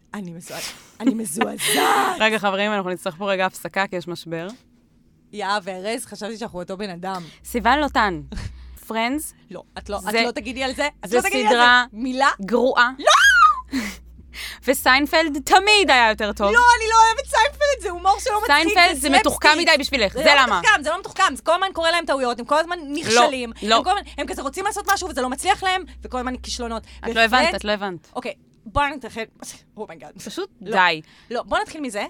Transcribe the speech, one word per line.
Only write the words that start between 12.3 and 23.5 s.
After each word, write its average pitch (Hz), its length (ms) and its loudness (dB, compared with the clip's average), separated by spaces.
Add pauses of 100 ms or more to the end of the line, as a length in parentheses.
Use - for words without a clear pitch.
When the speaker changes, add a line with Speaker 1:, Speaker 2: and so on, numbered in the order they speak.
Speaker 2:
גרועה. 240 480 2 (100)
Speaker 1:
לא! 1017 800 4
Speaker 2:
<laughs> - 0 - (880)
וסיינפלד 285 800 2
תמיד 392 460 6
היה 240 180 6
יותר 208 240 -2
טוב. 208 200 0
Speaker 1:
לא, 480 60 6 (180)
אני 440 120 -4
לא 453 60 2 (120)
אוהבת 453 220 -2
סיינפלד, 554 520 0
זה 370 80 -6
הומור 359 300 0
שלא 427 220 -2
מצחיק, 427 140 2 (180)
Speaker 2:
סיינפלד 359 220 4
Speaker 1:
זה 262 60 -8
Speaker 2:
זה 294 80 0
מתוחכם 285 400 4
Speaker 1:
סלפסטיק. 311 200 4
Speaker 2:
מדי 311 100 6
בשבילך, 240 340 -2
Speaker 1:
זה 240 100 -6
Speaker 2:
זה - 20 2 (100)
Speaker 1:
לא 277 60 6
Speaker 2:
למה. 220 180 2
Speaker 1:
מתוחכם, 339 240 2
זה 294 60 -4
לא 349 100 -2
מתוחכם, 381 360 -2
זה - 80 -14
כל 320 100 2
הזמן 370 200 0
קורה 330 180 0
להם 339 140 -2
טעויות, 262 340 -2
הם 240 60 -12
כל 285 120 2
הזמן 339 200 -2 (160)
נכשלים. 240 600 0 (100)